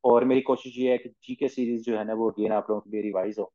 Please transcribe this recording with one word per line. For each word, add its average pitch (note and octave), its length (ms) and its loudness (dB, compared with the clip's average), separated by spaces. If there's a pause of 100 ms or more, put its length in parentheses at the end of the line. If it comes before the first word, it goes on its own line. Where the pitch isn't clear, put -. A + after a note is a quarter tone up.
और A#2+ 200 6
मेरी C3 160 4
कोशिश B2+ 380 -4
ये B2+ 140 2
है B2 60 2
कि A#2+ 100 -10
जीके B2+ 400 -6
series A#2+ 380 -4
जो A2+ 120 -2
है G#2+ 60 -4
ना A2 100 -4
वो A2 160 0
again G#2+ 220 -4
आप G#2 180 -2
लोगों G#2 100 -2
के G2+ 100 -20
लिए G#2+ 120 -6
रिवाइज G#2 360 -4
हो G2+ 160 -8